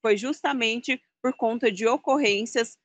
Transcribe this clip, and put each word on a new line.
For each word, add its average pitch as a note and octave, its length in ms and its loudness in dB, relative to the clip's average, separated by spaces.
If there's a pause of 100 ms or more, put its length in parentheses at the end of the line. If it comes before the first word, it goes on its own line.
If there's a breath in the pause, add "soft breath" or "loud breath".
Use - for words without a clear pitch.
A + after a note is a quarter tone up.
foi G#3+ 160 2
justamente B3+ 800 -2 (220)
por B3+ 100 0
conta A#3 400 0
de G3+ 140 -4
ocorrências A#3 1000 0